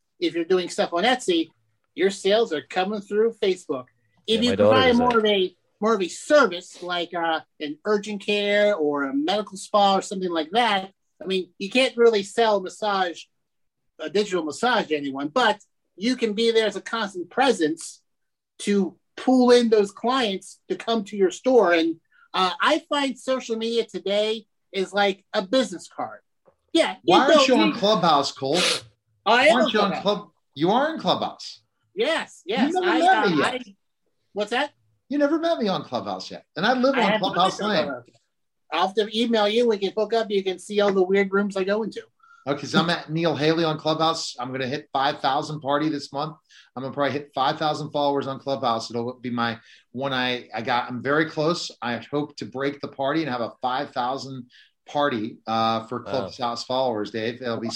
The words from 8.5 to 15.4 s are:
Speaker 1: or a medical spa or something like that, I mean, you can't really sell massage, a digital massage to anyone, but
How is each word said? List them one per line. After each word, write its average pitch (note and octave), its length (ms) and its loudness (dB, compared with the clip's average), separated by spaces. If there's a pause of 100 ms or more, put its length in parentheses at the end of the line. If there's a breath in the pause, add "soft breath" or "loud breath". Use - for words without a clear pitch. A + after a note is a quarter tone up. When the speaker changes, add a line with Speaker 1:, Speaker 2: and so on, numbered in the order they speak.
Speaker 1:
or D3 280 0
a C3+ 100 -4
medical F#3 420 -2
spa G3 400 2
or F#3+ 60 0
something F#3 300 -6
like D#3+ 200 -2
that, G3+ 400 0 (300)
I - 60 -14
mean, F#3 320 -2
you G3 100 -8
can't B3+ 260 0
really A3+ 280 4
sell G#3 380 2
massage, F#3 600 -2 (800)
a D#3 100 -8
digital F3+ 340 0
massage A3 440 0
to D#3 100 -2
anyone, C#3 300 -6
but A3+ 320 2 (360)